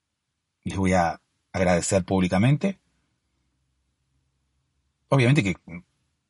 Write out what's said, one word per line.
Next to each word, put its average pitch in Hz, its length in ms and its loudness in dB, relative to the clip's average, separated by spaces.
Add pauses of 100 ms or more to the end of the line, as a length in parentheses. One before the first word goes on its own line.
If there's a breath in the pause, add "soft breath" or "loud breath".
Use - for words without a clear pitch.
(640)
les 90 120 -8
voy 95 160 0
a 85 280 0 (320)
agradecer 90 500 0
públicamente. 98 760 0 (2250)
Obviamente 135 340 2
que 95 140 -2 (760)